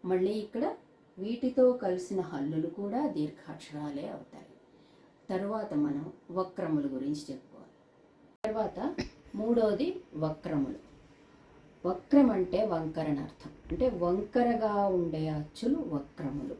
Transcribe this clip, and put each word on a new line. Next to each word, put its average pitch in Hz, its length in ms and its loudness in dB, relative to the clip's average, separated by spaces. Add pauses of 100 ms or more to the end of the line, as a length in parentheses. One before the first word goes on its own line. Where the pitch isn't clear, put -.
మళ్ళీ 185 260 2
ఇక్కడ 233 440 -2 (440)
వీటితో 247 540 4
కలిసిన 185 480 -2
హల్లులు 156 460 -2
కూడా 202 400 -2
దీర్ఘాక్షరాలే 147 1000 -6
అవుతాయి. - 380 -14 (840)
తర్వాత 202 440 -2
మనం 147 400 0 (180)
వక్రముల 170 540 0
గురించి 139 360 -4 (100)
చెప్పుకోవాలి. - 400 -16 (720)
తర్వాత 220 520 -2 (400)
మూడోది 226 680 2 (140)
వక్రములు. 156 640 -2 (1080)
వక్రం 247 440 6
అంటే 185 340 2
వంకర 160 420 -2
అని 143 120 0
అర్థం. - 320 -12 (200)
అంటే 254 180 2
వంకరగా 208 960 2
ఉండే 165 400 0
అచ్చులు 156 500 -2
వక్రములు. 143 840 -6